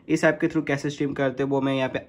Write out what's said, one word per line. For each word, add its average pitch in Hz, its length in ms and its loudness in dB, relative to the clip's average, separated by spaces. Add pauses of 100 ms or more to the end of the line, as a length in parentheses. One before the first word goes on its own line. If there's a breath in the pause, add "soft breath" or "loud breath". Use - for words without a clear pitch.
इस 160 160 2
ऐप 156 160 4
के 165 80 2
through 160 180 -2
कैसे 143 240 -2
स्ट्रीम 143 220 -2
करते 135 300 0
हो 139 60 0
वो 139 120 0
मैं 135 140 0
यहाँ 131 140 0
पे - 200 -6